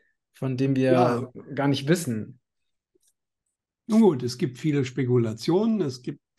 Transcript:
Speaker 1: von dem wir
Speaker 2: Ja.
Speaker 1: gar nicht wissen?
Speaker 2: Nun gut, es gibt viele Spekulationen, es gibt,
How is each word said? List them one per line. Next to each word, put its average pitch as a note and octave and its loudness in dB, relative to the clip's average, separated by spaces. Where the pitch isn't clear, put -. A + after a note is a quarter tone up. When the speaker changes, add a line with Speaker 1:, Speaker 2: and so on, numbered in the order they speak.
Speaker 1:
von C3 -6
dem C3+ 0
wir C3 2
Speaker 2:
Ja. A#2+ 2
Speaker 1:
gar C#3 0
nicht C#3 -2
wissen? B2+ -2
Speaker 2:
Nun A3+ 4
gut, E3 4
es B2 -6
gibt C3+ -4
viele C#3+ -2
Spekulationen, C#3 0
es C3+ -6
gibt, - -12